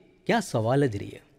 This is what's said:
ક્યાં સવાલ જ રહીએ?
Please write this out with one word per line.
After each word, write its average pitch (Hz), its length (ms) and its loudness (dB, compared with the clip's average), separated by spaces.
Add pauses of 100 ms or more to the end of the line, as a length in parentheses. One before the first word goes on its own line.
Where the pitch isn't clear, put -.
(260)
ક્યાં 220 140 2
સવાલ 135 460 2
જ 104 100 -4
રહીએ? 104 260 -12 (160)